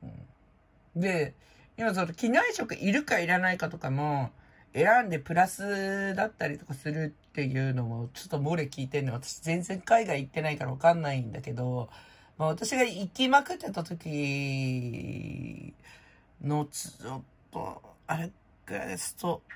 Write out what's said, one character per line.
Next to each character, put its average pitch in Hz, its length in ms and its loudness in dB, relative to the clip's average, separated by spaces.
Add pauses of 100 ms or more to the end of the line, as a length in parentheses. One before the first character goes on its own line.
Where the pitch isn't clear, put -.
う - 40 -12 (920)
ん。 - 20 2
で、 175 340 2 (420)
今 220 180 2
そ 180 100 2
の 170 80 -2
機 226 180 0
内 415 240 4
食 - 200 -4
い 196 160 0
る 294 140 4
か 214 160 2
い 170 60 0
ら 180 120 6
な 185 140 2
い 180 60 -2
か 165 100 -2
と 165 100 -8
か 135 120 -4
も、 139 400 0 (440)
選 214 320 6
ん - 20 -6
で 160 100 -2
プ 147 160 -6
ラ 180 120 6
ス 196 680 -2
だ 190 120 0
っ - 40 -2
た - 180 -4
り 147 100 -6
と - 80 -20
か 139 80 -8
す 151 160 -6
る 151 240 -2 (220)
っ - 20 -6
て 143 60 0
い 135 260 0
う 131 40 0
の 123 100 0
も 117 300 -4
ち - 80 -14
ょ - 20 -14
っ - 40 -16
と 147 100 -2
漏 151 180 0
れ 156 80 0
聞 135 200 -6
い 131 40 -4
て 143 140 -2
ん - 20 0
の。 131 80 -2
私 - 280 -8
全 175 200 0
然 185 220 -4
海 226 240 6
外 143 160 0
行 131 40 -6
っ - 40 -12
て 156 100 -4
な 151 100 0
い 151 60 -4
か 139 80 -6
ら 131 60 -4
わ 131 80 -6
か 170 160 8
ん 165 80 -2
な 143 100 0
い 135 80 0
ん 113 120 -4
だ 117 100 -10
け 120 100 -8
ど、 123 380 -4 (480)
ま 156 80 2
あ、 - 20 4
私 196 280 -2
が 254 60 6
行 196 260 0
き 254 200 2
ま 285 140 8
く 349 140 -4
っ - 20 -8
て - 120 -8
た 185 140 -4
時 139 1900 -4 (680)
の 147 220 0
ち - 240 -10 (180)
ょ 131 100 -8
っ 127 60 -10 (300)
と、 - 300 -8 (240)
あ 160 100 0
れ 170 140 -6 (340)
ぐ - 100 -8
ら - 120 -6
い - 20 -8
で 180 80 -6
す - 200 -8
と、 - 260 -2 (140)